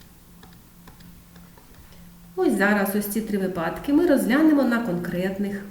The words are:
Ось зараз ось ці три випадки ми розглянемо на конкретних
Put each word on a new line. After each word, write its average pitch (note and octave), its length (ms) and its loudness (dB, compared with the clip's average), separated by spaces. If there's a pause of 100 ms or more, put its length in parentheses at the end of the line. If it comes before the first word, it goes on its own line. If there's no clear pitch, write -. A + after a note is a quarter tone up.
(2250)
Ось D#4 220 2
зараз G3+ 380 2
ось G#3 120 -2
ці A3 140 -4
три G#3 160 -4
випадки F3 560 -4
ми E4 140 4
розглянемо C#4 560 4
на A#3 160 0
конкретних F#3+ 920 -4